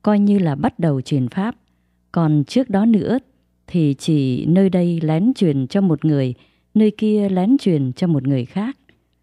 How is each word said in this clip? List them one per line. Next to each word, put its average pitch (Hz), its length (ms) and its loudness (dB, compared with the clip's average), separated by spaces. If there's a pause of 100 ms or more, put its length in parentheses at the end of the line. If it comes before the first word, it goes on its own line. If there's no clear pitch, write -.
coi 208 160 2
như 202 200 2
là 160 160 0
bắt - 240 -4
đầu 147 220 0
truyền 127 280 -2
pháp. 208 280 -6 (560)
Còn 151 320 2
trước - 260 -2
đó 196 140 0
nữa 226 340 2 (480)
thì 151 320 0
chỉ 135 480 -2
nơi 190 240 4
đây 175 300 0
lén 160 340 0
truyền 139 320 0
cho 196 140 -2
một 165 240 0
người, 139 300 0 (400)
nơi 214 240 2
kia 214 300 0
lén 190 300 2
truyền 139 340 0
cho - 140 -4
một 139 200 0
người 131 180 -2
khác. 214 340 -8 (440)